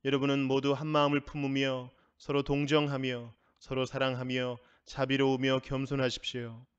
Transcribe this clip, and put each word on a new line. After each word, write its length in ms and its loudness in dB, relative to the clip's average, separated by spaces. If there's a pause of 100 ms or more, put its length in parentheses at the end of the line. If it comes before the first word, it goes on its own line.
여러분은 400 2
모두 300 2
한 120 -4
마음을 340 4
품으며 680 -2 (280)
서로 240 -2
동정하며 920 0 (240)
서로 280 -4
사랑하며 720 -2 (280)
자비로우며 720 2
겸손하십시오. 1040 -4 (140)